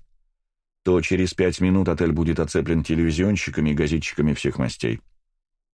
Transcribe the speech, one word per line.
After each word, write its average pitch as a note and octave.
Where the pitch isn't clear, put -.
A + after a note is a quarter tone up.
то F2+
через F2+
пять F2+
минут F#2
отель E2
будет D#2+
оцеплен E2
телевизионщиками D#2+
и -
газетчиками D2+
всех C#2
мастей. A#1+